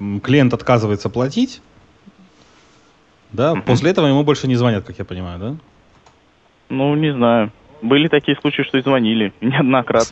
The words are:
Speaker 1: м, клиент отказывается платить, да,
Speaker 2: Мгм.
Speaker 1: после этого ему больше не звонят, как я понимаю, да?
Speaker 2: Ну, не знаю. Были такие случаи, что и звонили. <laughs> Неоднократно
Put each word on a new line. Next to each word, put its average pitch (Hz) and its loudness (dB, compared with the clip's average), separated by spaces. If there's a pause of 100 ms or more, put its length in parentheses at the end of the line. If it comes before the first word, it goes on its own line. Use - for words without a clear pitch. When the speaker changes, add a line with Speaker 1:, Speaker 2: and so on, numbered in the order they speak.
Speaker 1:
м, 101 -6
клиент 127 2
отказывается 110 0
платить, 143 -2 (1700)
да, 139 0
Speaker 2:
Мгм. 196 -4
Speaker 1:
после 131 2
этого 190 2
ему 143 4
больше 139 0
не 127 2
звонят, 117 0
как - -18
я 98 -8
понимаю, 90 -10
да? 113 -8 (1160)
Speaker 2:
Ну, 139 -2
не 156 0
знаю. 117 2 (300)
Были 143 2
такие - 0
случаи, 147 -2
что 135 -2
и 131 -2
звонили. 113 0
<laughs> - -16
Неоднократно 127 0